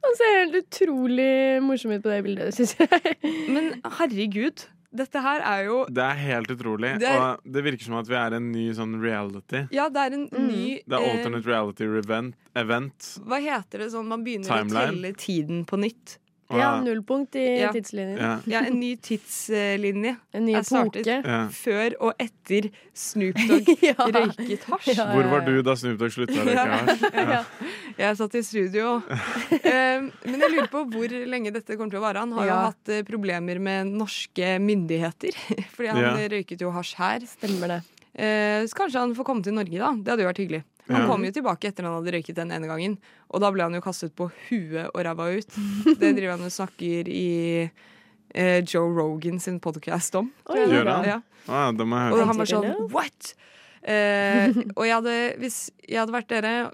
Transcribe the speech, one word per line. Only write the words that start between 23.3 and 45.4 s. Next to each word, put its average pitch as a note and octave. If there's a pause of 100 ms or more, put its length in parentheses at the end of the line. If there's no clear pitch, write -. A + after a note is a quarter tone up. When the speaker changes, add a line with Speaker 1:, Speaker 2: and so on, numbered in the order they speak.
Speaker 2:
Dogg A#3
Speaker 1:
<laughs> -
Ja. D4+
Speaker 2:
røyket A#3
hasj. -
Speaker 1:
Ja, A3+
ja, G#3
Speaker 3:
Hvor C3
var C#3+
Speaker 1:
ja. -
Speaker 3:
du C3
da C3
Snoop B2
Dogg A2+
sluttet B2
å -
røyke B3
Speaker 2:
Ja. B3+
Speaker 3:
hasj? - (100)
Ja. F4+
Speaker 2:
<laughs> -
Ja. A#3+ (540)
Jeg G#3
satt G#3
i A#3+
studio. A3 (260)
Speaker 3:
<laughs> -
Speaker 2:
Eh, C4 (240)
men C4
jeg D4+
lurer C#5
på C#4+
hvor A3+ (160)
lenge A#3+
dette A3
kommer G#3+
til G3
å G#3+
vare. G3+
Han A#3
har A3
jo -
Speaker 1:
Ja. F#3 (120)
Speaker 2:
hatt, -
eh, G#3+
problemer F3+
med F#3+
norske F#3+
myndigheter, E3+ (220)
<laughs> -
fordi A#3+
han A3
Speaker 3:
Ja. D#3+
Speaker 2:
røyket F#3+
jo F3+
hasj F3
her. G3+
Speaker 1:
Stemmer G3
det. F3 (320)
Speaker 2:
Eh, G#3+
så A3+
kanskje C#4
han B3
får B3+
komme A#3+
til G3+
Norge G3
da. C4+
Det G#3+
hadde A#3
jo F3+
vært F3+
hyggelig. D#3+ (260)
Han B3
Speaker 3:
Ja. -
Speaker 2:
kom G3+
jo F#3
tilbake G#3
etter G3
han E3+ (100)
hadde F3
røyket E3+
den E3+
ene D#3+
gangen, E3+ (340)
og F#3
da G3+
ble F#3+
han E3+
jo F3
kastet F3+
på F3 (180)
huet E3
og F3
ræva E3+
ut. G#3+ (240)